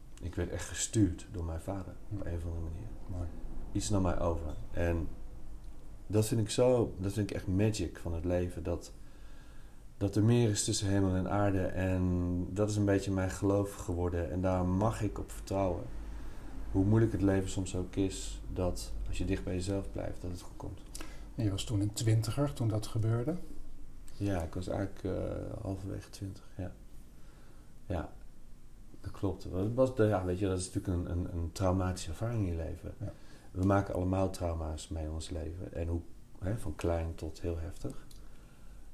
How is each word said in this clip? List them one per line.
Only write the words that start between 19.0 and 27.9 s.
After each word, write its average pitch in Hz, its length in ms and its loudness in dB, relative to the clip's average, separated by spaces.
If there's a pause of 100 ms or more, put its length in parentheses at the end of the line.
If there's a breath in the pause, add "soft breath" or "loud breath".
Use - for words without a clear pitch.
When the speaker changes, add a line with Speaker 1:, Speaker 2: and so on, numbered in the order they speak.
Speaker 1:
als - 100 0
je 92 80 2
dicht 92 180 0
bij 92 100 -2
jezelf 95 380 0
blijft, - 300 -4
dat 90 100 -4
het 87 100 -6
goed - 160 -12
komt. - 240 -8 (540 loud breath)
Speaker 2:
En 120 80 0
je 101 80 2
was 95 120 -2
toen 104 180 0
een 104 120 0
twintiger 113 600 2
toen 117 140 0
dat 107 200 0
gebeurde? 117 480 2 (800)
Speaker 1:
Ja, 98 280 2
ik - 120 -4
was 92 140 -4
eigenlijk, 98 360 -2
eh, 92 580 -2
halverwege 98 480 -4
twintig, - 380 -8 (100)
ja. 90 140 -4 (1120 loud breath)
Ja, 82 240 -2 (920)